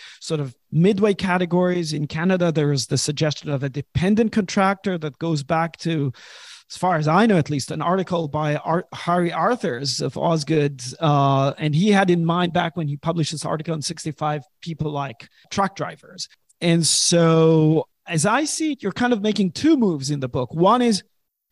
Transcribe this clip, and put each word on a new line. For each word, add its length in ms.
sort 200
of 140
midway 440
categories. 760
In 140
Canada, 460
there 200
is 140
the 120
suggestion 520
of 120
a 60
dependent 640
contractor 680
that 200
goes 240
back 360
to, 340
as 60
far 200
as 120
I 180
know, 120
at 120
least, 220
an 100
article 460
by 280
Ar-, 360
Harry 400
Arthurs 680
of 160
Osgood, 640
uh, 580
and 160
he 160
had 180
in 160
mind 280
back 240
when 100
he 100
published 360
this 120
article 300
in 80
sixty-five 640
people 320
like 360
truck 240
drivers. 540
And 240
so, 1000
as 180
I 200
see 280
it, 120
you're 80
kind 200
of 80
making 300
two 260
moves 360
in 80
the 80
book. 260
One 260
is 220